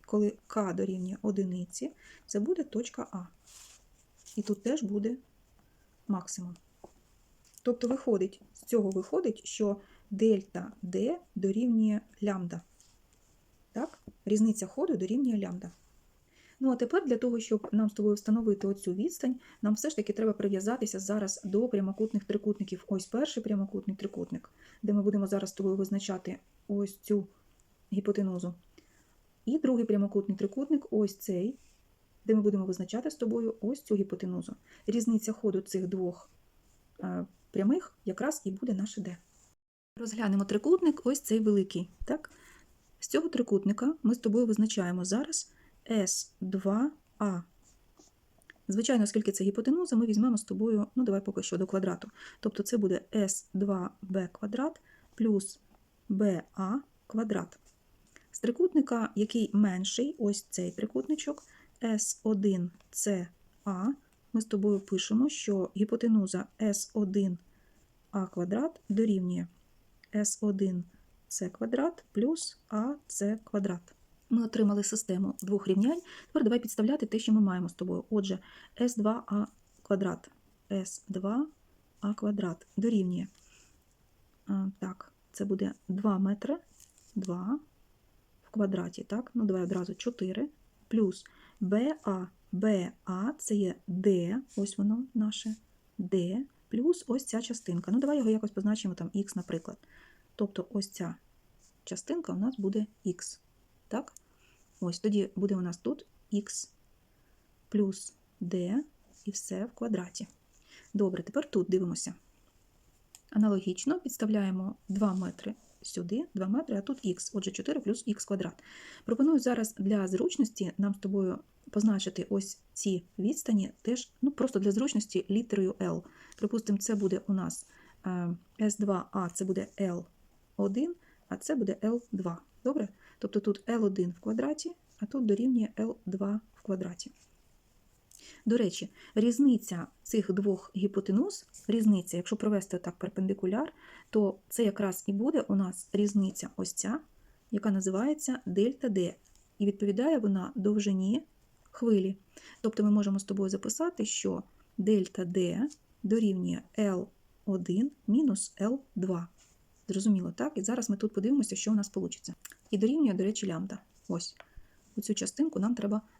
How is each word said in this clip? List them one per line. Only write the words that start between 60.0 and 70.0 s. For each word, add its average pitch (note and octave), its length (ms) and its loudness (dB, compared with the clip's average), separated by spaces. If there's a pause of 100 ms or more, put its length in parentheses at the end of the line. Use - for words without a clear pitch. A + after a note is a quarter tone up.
ось G3+ 300 -2
цей F3+ 220 -4
трикутничок, - 720 -4 (400)
С A3 400 -2
один F#3+ 480 2 (200)
С F#3 360 -2 (380)
А, G3 220 -2 (460)
ми A3 80 2
з A3 40 -4
тобою G3+ 340 2
пишемо, G#3+ 500 2
що G3 480 -2
гіпотенуза G#3+ 680 2 (160)
С G#3 320 0
один G3 440 2 (760)
А F#3+ 160 -2
квадрат G3+ 520 -2 (100)
дорівнює F#3 580 2 (680)